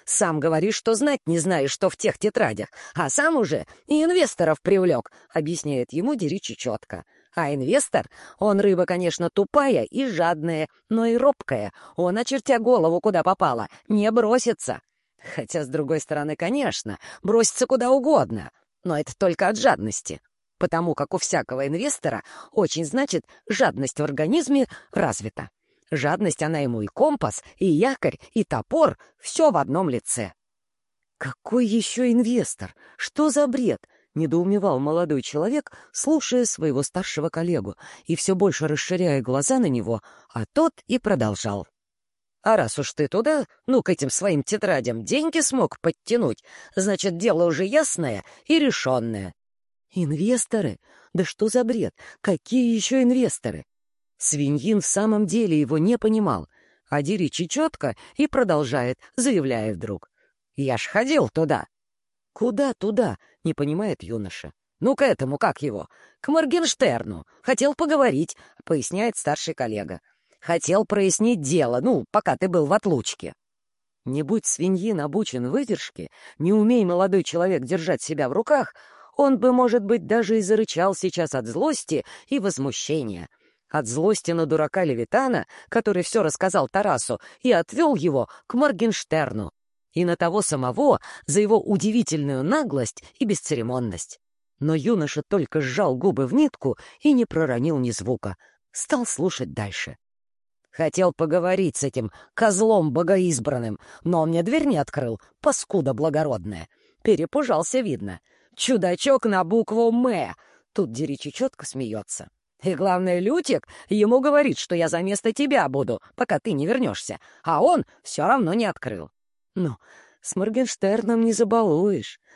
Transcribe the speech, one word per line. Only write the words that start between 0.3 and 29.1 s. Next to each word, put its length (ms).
говоришь, 360
что 180
знать 320
не 140
знаешь, 320
что 180
в 80
тех 200
тетрадях, 520
а 140
сам 260
уже 300
и 180
инвесторов 580
привлёк", 500
объясняет 580
ему 240
Диричи 400
чётко. 480
А 180
инвестор, 560
он 200
рыба, 260
конечно, 440
тупая 540
и 240
жадная, 600
но 160
и 120
робкая. 540
Он, 220
очертя 400
голову, 420
куда 220
попало, 460
не 220
бросится. 720
Хотя, 280
с 40
другой 320
стороны, 360
конечно, 600
бросится 460
куда 240
угодно, 580
но 140
это 180
только 340
от 80
жадности. 600
Потому 380
как 180
у 60
всякого 480
инвестора 560
очень, 340
значит, 380
жадность 520
в 40
организме 640
развита. 600
Жадность, 500
она 200
ему 200
и 60
компас, 560
и 100
якорь, 500
и 100
топор — 540